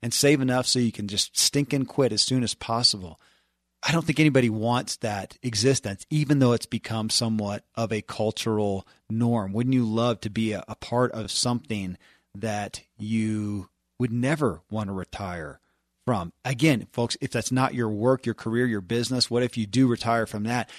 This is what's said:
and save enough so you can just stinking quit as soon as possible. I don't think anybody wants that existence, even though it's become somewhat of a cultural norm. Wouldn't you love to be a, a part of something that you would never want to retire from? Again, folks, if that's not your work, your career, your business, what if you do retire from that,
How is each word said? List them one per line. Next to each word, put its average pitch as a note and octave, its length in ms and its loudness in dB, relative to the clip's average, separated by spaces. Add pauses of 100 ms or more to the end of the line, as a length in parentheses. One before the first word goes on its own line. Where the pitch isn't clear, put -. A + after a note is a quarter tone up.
and A#2+ 120 -4
save C#3+ 280 4
enough B2+ 240 0
so - 140 2
you A#2+ 120 2
can G#2 160 -8
just G2 300 -4
stinking C#3 480 0
quit B2+ 260 2
as G#2+ 120 2
soon C3 200 0
as A2 120 -2
possible. G#2+ 640 0 (640)
I C#3+ 120 0
don't E3 120 2
think D3+ 140 2
anybody C3+ 300 6
wants A2 480 -2
that G#2 440 -6
existence, A#2 680 0
even D3 300 2
though B2 120 6
it's A#2 140 0
become A2 440 -4
somewhat G#2+ 540 -2 (120)
of A2+ 180 -2
a G#2+ 80 0
cultural G#2+ 840 -2 (240)
norm. A2+ 440 0
Wouldn't B2 200 0
you B2 120 4
love A2+ 360 0
to A2 80 -6
be G#2+ 220 -2
a, G2 160 -6
a A2 80 -12
part A#2+ 380 -2
of A2 180 -8
something G#2 680 -4 (380)
that G#2 460 -6 (160)
you G#2+ 720 -4 (280)
would B2 140 -2
never B2 580 0
want G#2+ 180 -4
to G2 60 -6
retire F2 680 -10 (440)
from? F#2 280 -2 (100)
Again, C3 480 2
folks, A#2+ 300 -2
if C3+ 100 -4
that's A#2 220 -2
not C3 200 2
your A#2+ 140 0
work, A2+ 380 2
your A#2 100 -2
career, A#2 300 0
your A2 160 0
business, A#2 500 -2
what A#2+ 120 2
if A#2+ 140 -2
you A2 80 -2
do A#2+ 220 4
retire A#2 380 0
from G#2 180 -6
that, A#2 360 -2